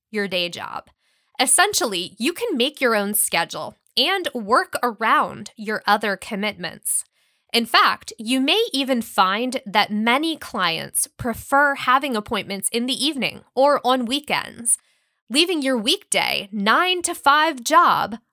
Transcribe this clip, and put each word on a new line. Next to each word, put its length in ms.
your 180
day 220
job. 400
Essentially, 800
you 160
can 220
make 260
your 120
own 200
schedule 640
and 360
work 480
around 720
your 300
other 300
commitments. 840
In 120
fact, 540
you 220
may 320
even 280
find 640
that 260
many 460
clients 680
prefer 600
having 380
appointments 560
in 140
the 220
evening 360
or 320
on 180
weekends, 720
leaving 320
your 160
weekday 760
nine-to-five 1120
job 540